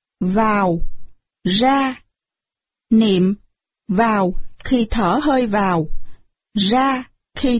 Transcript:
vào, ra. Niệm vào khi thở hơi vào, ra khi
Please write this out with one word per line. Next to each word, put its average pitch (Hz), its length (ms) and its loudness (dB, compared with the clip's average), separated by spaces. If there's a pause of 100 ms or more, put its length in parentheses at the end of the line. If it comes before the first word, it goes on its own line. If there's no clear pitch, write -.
(200)
vào, 196 600 0 (640)
ra. 262 580 0 (880)
Niệm 202 460 2 (520)
vào 202 460 0 (300)
khi 240 260 0
thở 214 340 0
hơi 262 240 0
vào, 190 400 -2 (720)
ra 254 460 0 (320)
khi 247 240 0